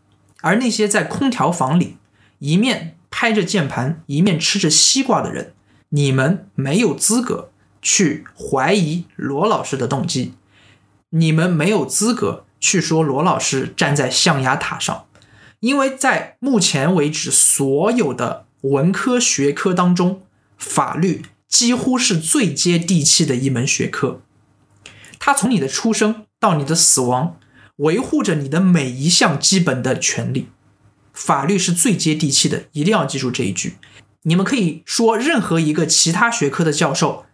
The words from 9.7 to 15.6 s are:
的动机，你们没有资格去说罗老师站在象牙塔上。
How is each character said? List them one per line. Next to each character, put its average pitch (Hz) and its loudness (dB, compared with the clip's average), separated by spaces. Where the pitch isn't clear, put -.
的 127 -4
动 135 -4
机， 123 -6
你 160 2
们 160 2
没 160 0
有 196 0
资 226 0
格 - -4
去 - 0
说 160 0
罗 139 0
老 165 2
师 - -4
站 147 0
在 139 0
象 147 2
牙 131 0
塔 - -6
上。 - -6